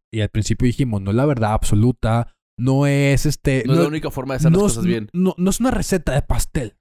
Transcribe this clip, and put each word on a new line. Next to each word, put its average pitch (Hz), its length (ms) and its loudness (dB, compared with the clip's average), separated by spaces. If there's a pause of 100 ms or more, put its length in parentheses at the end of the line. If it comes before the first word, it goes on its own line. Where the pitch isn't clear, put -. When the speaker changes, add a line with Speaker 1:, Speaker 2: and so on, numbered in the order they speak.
(140)
Speaker 1:
y 110 80 -2
al 104 80 0
principio 110 360 -2
dijimos, 117 360 0
no 98 100 -4
es 107 60 0
la 135 80 2
verdad 113 280 0
absoluta, 117 840 0 (240)
no 135 280 2
es 139 380 2
este, 139 400 0
Speaker 2:
No 135 80 0
es 165 40 4
Speaker 1:
no - 60 4
Speaker 2:
la 143 60 2
única 156 220 -6
forma 135 220 -6
de 131 40 -4
hacer 160 140 4
las 175 60 4
Speaker 1:
no 202 60 4
Speaker 2:
cosas 117 200 0
Speaker 1:
es, - 20 -2
Speaker 2:
bien. 113 280 -2
Speaker 1:
no, 185 240 0
no 180 120 0
es 196 100 -2
una 247 120 0
receta - 420 -2
de 139 80 2
pastel. - 600 -2